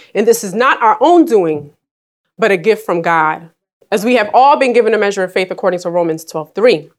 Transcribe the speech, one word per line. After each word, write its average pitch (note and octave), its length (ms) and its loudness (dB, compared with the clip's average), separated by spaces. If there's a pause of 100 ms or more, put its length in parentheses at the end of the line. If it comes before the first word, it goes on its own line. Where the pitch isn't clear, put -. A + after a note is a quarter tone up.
(140)
And G#3 140 0
this A3+ 160 0
is F#3 100 -10
not B3+ 280 0
our A3 200 2
own E4 240 4
doing, D#3+ 480 -2 (640)
but G3+ 140 0
a F#3+ 60 0
gift G#3 280 -2
from F3 160 -2
God, E3 480 -2 (420)
as G3+ 140 -2
we B3 100 2
have G#3+ 180 0
all C#4 240 4
been B3+ 160 0
given A3+ 200 2
a G#3+ 60 0
measure G3+ 240 -2
of F3+ 100 -6
faith F#3 160 -2
according F3+ 320 -4
to F3+ 80 -8
Romans E3 340 -2
twelve D#3 300 -12
three. G3 460 0